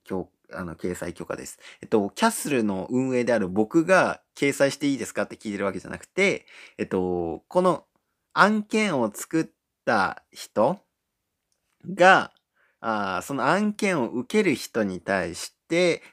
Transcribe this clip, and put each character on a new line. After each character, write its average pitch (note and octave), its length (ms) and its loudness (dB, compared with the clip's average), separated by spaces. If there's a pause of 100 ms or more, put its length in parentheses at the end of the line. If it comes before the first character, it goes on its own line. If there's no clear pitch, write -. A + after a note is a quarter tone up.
許-、 F#2 260 -6 (220)
あ F2+ 120 -10
の、 E2 120 -10
掲 F2+ 200 -6
載 E2+ 180 -8
許 E2 120 -14
可 - 100 -8
で - 100 -12
す。 - 140 -18 (220)
え - 40 -16
っ - 40 -18
と、 G2+ 220 2
キ - 120 -4
ャ A3+ 40 6
ッ A#3 40 0
ス - 180 -6
ル C3 140 0
の F#2+ 260 -2
運 C3 280 0
営 B2 60 2
で A#2+ 100 2
あ A2+ 60 2
る F#2+ 100 -2
僕 G#2+ 340 2
が D#3 380 4 (140)
掲 C#3 160 0
載 C#3 200 2
し - 60 -8
て D3 100 -2
い C#3 80 0
い - 20 -4
で A2 80 -6
す - 80 -10
か G#2 100 -2
っ G#2 40 -4
て - 80 -16
聞 - 140 -10
い - 20 -4
て G2+ 60 -4
る G2+ 80 -4
わ G2 60 -2
け F#2 80 -8
じ F#2+ 80 -14
ゃ - 20 -10
な F#2 80 -8
く - 80 -20
て、 F#3 400 -2 (320)
え G#2+ 60 -4
っ G#2 40 -4
と、 F2+ 600 -2
こ F3+ 140 0
の F3+ 240 2 (480)
案 G#3 300 4
件 G#3 360 0
を A2+ 140 0
作 - 280 -4
っ D#3+ 40 -4 (400)
た G2+ 460 0
人 C3+ 480 -2 (1080)
が、 F3 440 6 (480)
あ G2+ 400 -4
ー、 - 40 -6
そ - 100 -8
の B2+ 120 -2
案 G3+ 280 2
件 F#3 300 -2
を A2 60 -2
受 B2 280 -4
け G#3+ 100 2
る C#3+ 80 2
人 - 280 -4
に F#2 160 -4
対 F2 360 -2
し - 200 -12 (120)
て、 E3+ 460 0